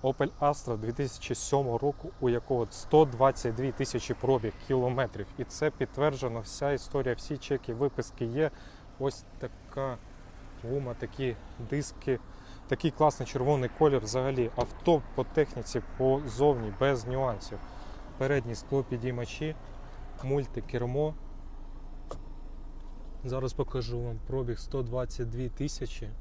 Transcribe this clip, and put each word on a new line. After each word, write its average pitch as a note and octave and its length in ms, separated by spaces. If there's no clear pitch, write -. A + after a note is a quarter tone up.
Opel C#3 280
Astra C#3+ 360
дві A2 160
тисячі C3+ 420
сьомого C3 440
року, C#3+ 320
у B2+ 80
якого A#2+ 420
сто - 340
двадцять B2+ 500
дві B2+ 180
тисячі B2 420
пробіг A#2+ 380
кілометрів. B2+ 600
І B2 60
це - 260
підтверджено, C3+ 720
вся C#3+ 320
історія, B2+ 420
всі - 240
чеки, - 360
виписки B2+ 500
є. C3 260
Ось C3+ 260
така C3 600
гума, B2+ 320
такі A#2+ 420
диски, C#3 480
такий D3 220
класний D3 380
червоний C3 500
колір. C#3+ 220
Взагалі B2+ 560
авто C#3+ 460
по C3 100
техніці, - 580
по C3 280
зовні, A#2+ 540
без B2+ 260
нюансів. B2 520
Передні C3 360
склопідіймачі, B2+ 1000
мультикермо. C3 880
Зараз C3 280
покажу A#2+ 500
вам A#2 240
пробіг B2 320
сто - 240
двадцять A#2+ 480
дві A#2+ 180
тисячі. C3+ 600